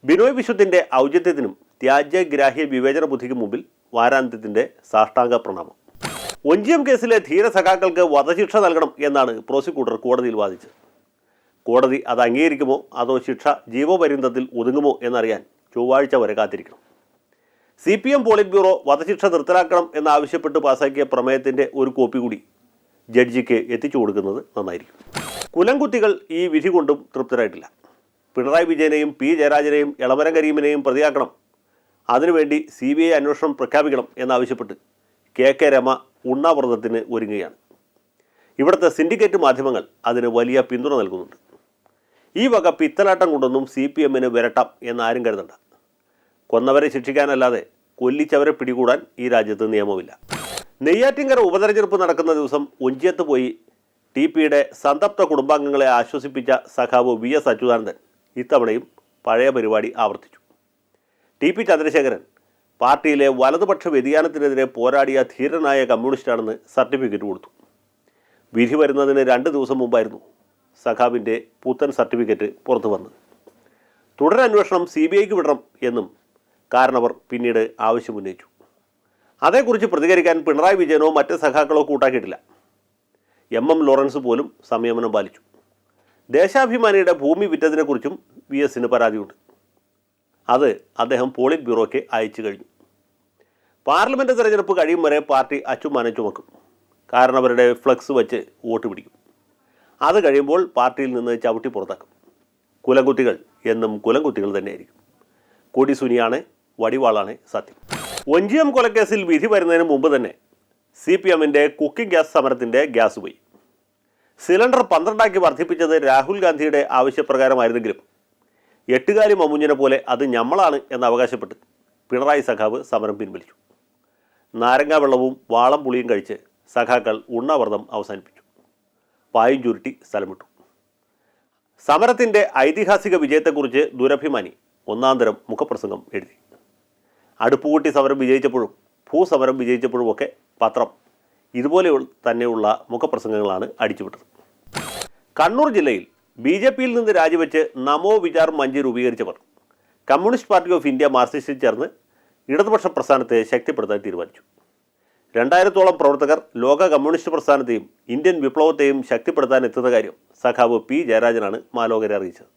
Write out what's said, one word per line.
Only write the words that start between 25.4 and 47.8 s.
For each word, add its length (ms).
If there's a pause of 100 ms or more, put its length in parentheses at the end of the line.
കുലംകുത്തികൾ 540 (280)
ഈ 40 (120)
വിധി 200
കൊണ്ടും 240 (160)
തൃപ്തരായിട്ടില്ല. 540 (680)
പിണറായി 340
വിജയനെയും 400 (100)
പി 80 (100)
ജയരാജനെയും 520 (140)
എളമരം 320
കരീമിനെയും 500
പ്രതിയാക്കണം, 440 (800)
അതിനുവേണ്ടി 500 (180)
സി 200
ബി 120
ഐ 100
അന്വേഷണം 420
പ്രഖ്യാപിക്കണം 460 (160)
എന്നാവശ്യപ്പെട്ട് 520 (600)
കെ 120 (120)
കെ 140
രമ 140 (440)
ഉണ്ണാവ്രതത്തിന് 680 (140)
ഒരുങ്ങുകയാണ്. 420 (1040)
ഇവിടുത്തെ 400
സിൻഡിക്കേറ്റ് 480
മാധ്യമങ്ങൾ 360 (280)
അതിന് 180 (100)
വലിയ 220 (100)
പിന്തുണ 300
നൽകുന്നുണ്ട്. 360 (1000)
ഈ 160
വക 160 (100)
പിത്തലാട്ടം 540
കൊണ്ടൊന്നും 400
സി 100 (120)
പി 120
എമ്മിന് 280
വിരട്ടാം 340 (220)
എന്നാരും 360
കരുതണ്ട. 260 (960)
കൊന്നവരെ 440
ശിക്ഷിക്കാനല്ലാതെ 640 (400)